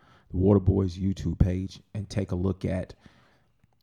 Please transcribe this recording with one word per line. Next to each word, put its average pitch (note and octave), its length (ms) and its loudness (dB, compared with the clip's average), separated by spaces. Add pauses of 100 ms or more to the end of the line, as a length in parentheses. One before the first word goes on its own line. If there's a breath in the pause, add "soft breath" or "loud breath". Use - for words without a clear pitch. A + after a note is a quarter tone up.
(300 loud breath)
the F#2 60 -8
Water G2 240 6
Boys F#2+ 380 0
YouTube F#2 400 -2
page F#2 420 0 (140)
and G2+ 160 -10
take G2 200 -4
a F#2+ 40 -4
look F#2 320 -2
at F2+ 260 -4 (920 soft breath)